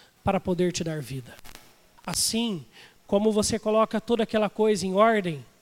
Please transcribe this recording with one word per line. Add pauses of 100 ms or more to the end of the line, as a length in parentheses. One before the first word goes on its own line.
(240)
para
poder
te
dar
vida. (720)
Assim, (420)
como
você
coloca
toda
aquela
coisa
em
ordem, (180)